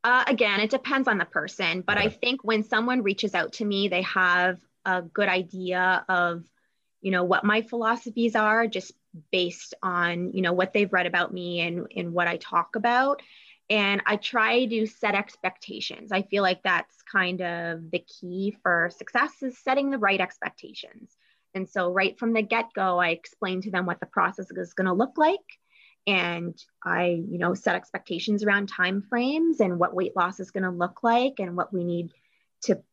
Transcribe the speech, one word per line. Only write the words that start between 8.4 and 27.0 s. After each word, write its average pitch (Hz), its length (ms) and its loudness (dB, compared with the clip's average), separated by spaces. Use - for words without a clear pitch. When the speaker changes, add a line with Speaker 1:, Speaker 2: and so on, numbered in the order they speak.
Speaker 1:
just - 240 -6
based 180 500 -2
on, 175 520 -2
you 185 100 0
know, 175 100 2
what 180 180 0
they've 208 220 2
read 180 140 2
about 175 260 0
me 175 280 -6
and, 170 340 -4
and 170 180 -6
what 175 140 2
I 170 100 -2
talk - 380 -2
about. 247 480 2
And 202 340 2
I 208 120 0
try 233 500 2
to 220 180 0
set 208 300 -2
expectations. - 960 -6
I 196 100 2
feel 196 220 0
like 180 180 2
that's 180 400 -2
kind 180 300 0
of 170 480 -6
the 175 160 -2
key 190 560 -6
for 175 340 2
success, - 460 -4
is 254 160 -6
setting 277 320 0
the 269 80 -2
right 196 240 2
expectations. - 960 -10
And 190 120 -6
so 180 240 -2
right 190 280 0
from 233 140 0
the 220 100 2
get-go, 202 560 0
I 175 100 2
explain 185 520 -4
to 196 100 -8
them 185 160 0
what 170 120 -4
the - 60 -10
process 185 460 -2
is 180 220 -8
gonna 185 200 0
look 240 240 0
like. 320 220 4
And 175 480 -2
I, 175 220 0